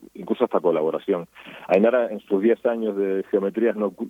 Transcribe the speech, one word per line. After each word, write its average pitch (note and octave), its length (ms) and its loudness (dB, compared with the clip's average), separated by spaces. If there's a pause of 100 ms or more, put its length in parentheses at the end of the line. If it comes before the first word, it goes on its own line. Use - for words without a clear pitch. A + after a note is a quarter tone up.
(140)
incluso - 300 -4
hasta G2+ 160 0
colaboración. E2 680 0 (420)
Ainara, A#2 420 4
en G#2 100 -8
sus G2 200 -2
diez A2 240 2
años A2+ 320 -2
de F#2+ 340 -2
geometrías G#2 460 0
no-, G#2 160 -2 (160)